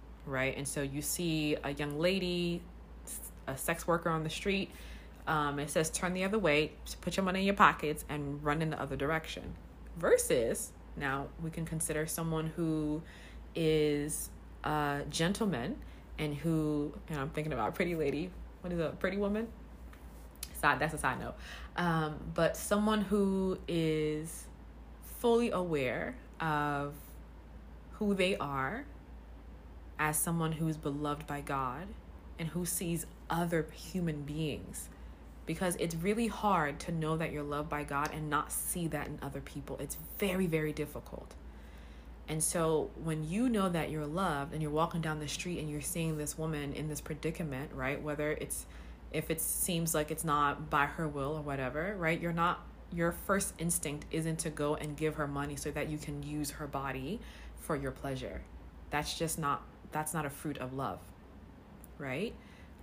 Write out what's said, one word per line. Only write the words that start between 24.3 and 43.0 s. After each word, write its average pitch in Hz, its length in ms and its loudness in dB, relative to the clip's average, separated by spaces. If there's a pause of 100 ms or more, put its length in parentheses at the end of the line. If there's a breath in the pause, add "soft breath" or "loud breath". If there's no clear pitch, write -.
fully 233 300 6
aware 156 680 2 (240)
of 147 540 2 (1000)
who 202 220 2
they 190 240 6
are 139 460 0 (1120)
as 156 200 2
someone 165 340 2
who 160 140 2
is 156 100 2
beloved 147 520 -2
by 143 120 -2
God 139 460 -2 (520)
and 165 100 -2
who 170 180 -2
sees 170 400 0 (240)
other 165 420 2
human 160 500 -2
beings. 143 680 -4 (580 loud breath)
Because 170 300 0
it's 165 180 0
really 208 320 2
hard 170 540 4
to - 120 -4
know 160 240 2
that 160 160 0
you're 147 100 -2
loved 147 260 -2
by 147 140 -2
God 147 300 0
and 151 160 -4
not 147 240 0
see - 360 0
that 147 180 -2
in 147 160 -6
other 139 180 -4
people. - 380 -8
It's - 180 -6 (220)
very, 190 280 4
very 156 260 2
difficult. - 640 -6 (920 loud breath)
And 156 160 0
so 160 460 4 (120)